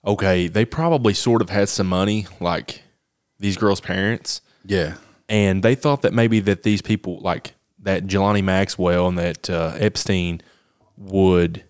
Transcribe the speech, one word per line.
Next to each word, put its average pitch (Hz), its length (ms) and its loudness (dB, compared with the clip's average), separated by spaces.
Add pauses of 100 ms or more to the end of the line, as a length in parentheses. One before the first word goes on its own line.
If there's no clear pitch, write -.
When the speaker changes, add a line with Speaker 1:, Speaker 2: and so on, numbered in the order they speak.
Speaker 1:
okay, 95 440 2
they 104 180 0
probably 147 480 0
sort 117 260 2
of 98 100 -2
had 101 180 0
some - 180 -2
money, 98 400 0 (140)
like, 87 420 -4 (580)
these 98 160 -2
girls' 101 240 0
parents. 98 600 -4 (260)
Speaker 2:
Yeah. 92 280 -2 (360)
Speaker 1:
And 98 320 2
they 117 120 4
thought 143 280 -2
that - 100 2
maybe 113 280 4
that 98 220 0
these 104 200 0
people, 95 400 -4
like, - 320 -6 (280)
that 95 240 -2
Jelani 98 380 0
Maxwell 90 640 0
and 90 100 -2
that, 87 300 -6
uh, 82 300 -2
Epstein 90 640 -2 (540)
would 92 720 2